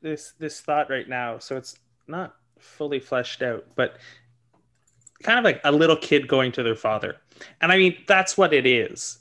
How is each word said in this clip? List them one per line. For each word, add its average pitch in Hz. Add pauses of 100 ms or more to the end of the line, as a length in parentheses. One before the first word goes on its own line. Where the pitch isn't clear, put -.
this, 156
this 156
thought 147
right 131
now. 120
So -
it's - (280)
not 170 (220)
fully 143
fleshed 127
out, 120
but - (1200)
kind 226
of 233
like 165
a 143
little 160
kid 147
going 131
to 127
their 113
father. 107 (440)
And 165
I 185
mean, 185 (100)
that's 190
what 170
it 131
is -